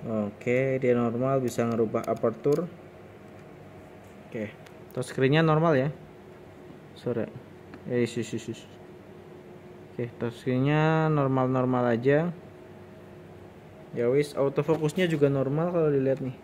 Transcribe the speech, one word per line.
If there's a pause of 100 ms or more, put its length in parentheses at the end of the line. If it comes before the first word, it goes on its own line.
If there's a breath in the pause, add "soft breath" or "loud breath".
Oke,
dia
normal,
bisa
ngerubah
aperture. (1600)
Oke, (480)
touchscreen-nya
normal
ya. (1080)
Sore. (560)
Eh,
sus,
sus,
sus. (1300)
Oke,
touchscreen-nya
normal-normal
aja. (1600)
Ya
wis,
autofocus-nya
juga
normal
kalau
dilihat
nih. (100)